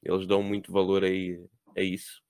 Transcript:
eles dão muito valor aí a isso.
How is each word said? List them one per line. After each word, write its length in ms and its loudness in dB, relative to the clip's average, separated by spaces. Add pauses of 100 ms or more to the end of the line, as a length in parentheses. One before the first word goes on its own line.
eles 240 -2
dão 160 4
muito 300 -4
valor 320 4
aí 380 -2 (340)
a 60 -2
isso. 480 -4